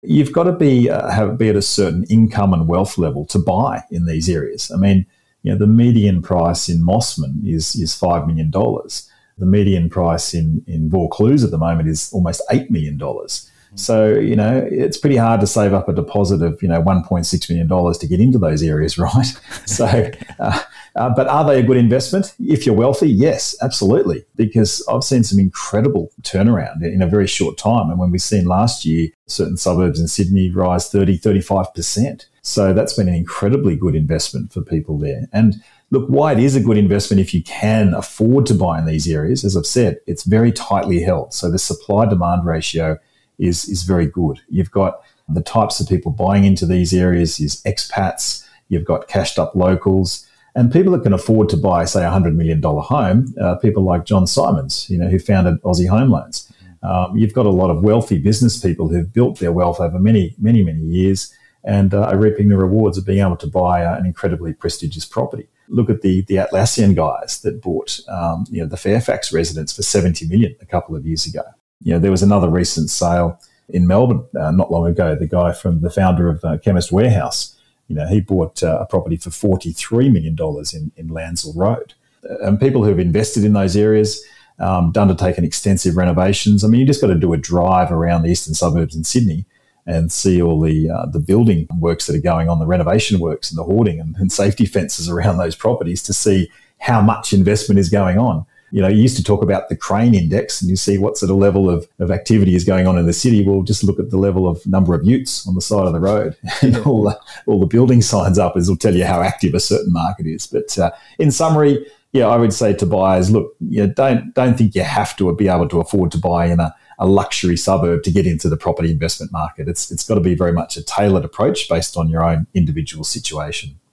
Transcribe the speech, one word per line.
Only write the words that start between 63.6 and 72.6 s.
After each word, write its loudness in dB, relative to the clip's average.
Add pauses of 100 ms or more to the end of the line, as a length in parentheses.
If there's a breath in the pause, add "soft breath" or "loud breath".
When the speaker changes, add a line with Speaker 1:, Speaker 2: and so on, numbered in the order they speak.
Speaker 1:
uh, -2
an -4
incredibly -4
prestigious -8
property. -8 (220)
Look 0
at 0
the, 2
the -2
Atlassian 2
guys -4
that -6
bought, -6
um, -6
you -6
know, -6
the -8
Fairfax -2
residence -4
for -10
seventy 0
million 2
a -20
couple -4
of -8
years -4
ago. -10 (400)
You 0
know, 2
there 4
was 2
another 4
recent 0